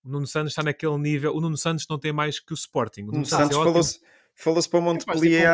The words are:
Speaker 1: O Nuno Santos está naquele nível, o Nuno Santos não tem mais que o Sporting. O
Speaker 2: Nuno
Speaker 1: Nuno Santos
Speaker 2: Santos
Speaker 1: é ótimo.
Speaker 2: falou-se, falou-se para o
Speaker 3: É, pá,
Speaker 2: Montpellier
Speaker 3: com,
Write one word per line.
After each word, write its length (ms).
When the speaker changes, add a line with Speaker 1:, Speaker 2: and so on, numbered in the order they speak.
Speaker 1:
O 40
Nuno 180
Santos 260
está 100
naquele 360
nível, 360
o 60
Nuno 160
Santos 320
não 100
tem 140
mais 280
que 120
o 20
Sporting. 480
O 40
Speaker 2:
Nuno 120
Speaker 1:
Nuno 80
Santos 180
Speaker 2:
Santos 20
Speaker 1:
é 40
ótimo. 120
Speaker 2:
falou-se, 280
falou-se 340
para 100
o 40
Speaker 3:
É, 20
pá, 80
Speaker 2:
Montpellier 500
Speaker 3:
com, 120